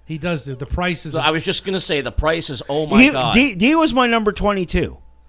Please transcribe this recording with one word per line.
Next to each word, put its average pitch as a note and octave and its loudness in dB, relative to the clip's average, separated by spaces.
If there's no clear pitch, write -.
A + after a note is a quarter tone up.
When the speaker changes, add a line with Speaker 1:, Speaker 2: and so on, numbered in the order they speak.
Speaker 1:
He D#3 -8
does E3 -4
the, C3+ -10
the B2 -10
Price F3 -4
is D3 -8
Speaker 2:
So D#3+ -2
Speaker 1:
a - 0
Speaker 2:
I D3+ 4
was D#3+ -2
just F#3 -4
gonna F#3+ -4
say, D3+ -2
The A#2+ -6
Price D#3 -2
is, B2 -8
oh D3+ -2
my G3+ 6
Speaker 3:
He, C4+ 6
Speaker 2:
God. B2+ 0
Speaker 3:
Dee, B3 4
Dee A#3 2
was D#4+ 2
my B3 4
number A3 2
twenty-two. F#3 -2